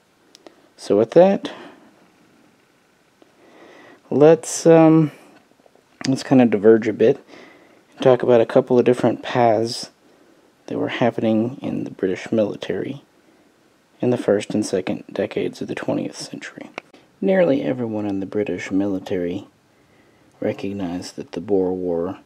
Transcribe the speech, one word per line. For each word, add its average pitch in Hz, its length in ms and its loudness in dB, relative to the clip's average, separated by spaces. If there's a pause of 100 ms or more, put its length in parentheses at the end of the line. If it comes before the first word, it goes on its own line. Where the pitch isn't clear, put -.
(760)
So - 200 0
with 113 140 2
that, 190 400 4 (2500)
let's, 156 560 4
um, 160 460 6 (960)
let's 131 160 -2
kinda 127 220 6
diverge 110 420 4
a 104 60 -2
bit 110 300 0 (720)
and - 80 -10
talk 123 200 4
about 120 180 4
a 110 40 2
couple 127 340 2
of 117 60 4
different 123 360 0
paths 117 680 0 (760)
that 113 120 -6
were 113 80 -4
happening 113 760 -2
in 95 220 -6
the - 80 -10
British - 400 -6
military 113 720 -4 (960)
in 123 80 0
the 123 80 0
first 104 360 -2
and 107 120 -2
second - 460 -6
decades 90 500 -6
of - 60 -10
the - 80 -8
twentieth - 420 -8
century. - 520 -16 (520)
Nearly 185 420 2
everyone 113 420 -4
in 98 140 -4
the 95 60 -8
British 98 440 -6
military 95 800 -4 (920)
recognized 101 760 -8
that - 160 -14
the - 80 -8
Boer 92 320 -2
War 90 540 -6